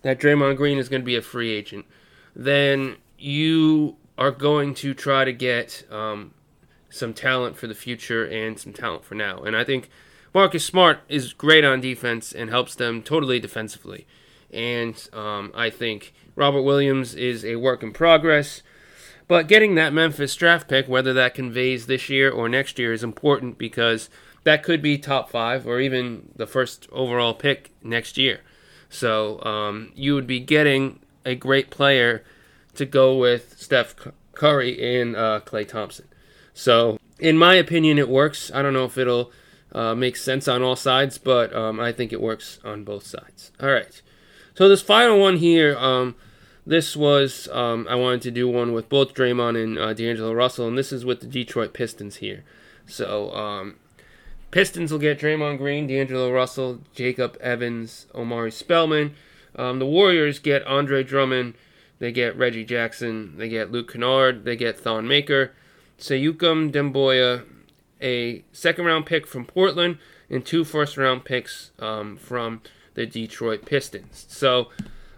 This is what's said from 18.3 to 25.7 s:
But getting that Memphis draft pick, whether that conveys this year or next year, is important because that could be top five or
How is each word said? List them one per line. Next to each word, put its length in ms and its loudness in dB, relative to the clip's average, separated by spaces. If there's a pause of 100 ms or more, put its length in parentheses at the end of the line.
But 200 4
getting 280 6
that 180 2
Memphis 420 0
draft 320 4
pick, 200 2
whether 260 2
that 200 2
conveys 520 -4
this 240 -4
year 200 4
or 200 -2
next 280 -2
year, 160 -2
is 100 -6
important 540 -2
because 520 -2 (340)
that 200 4
could 180 0
be 160 2
top 320 -4
five 360 -2
or 140 -2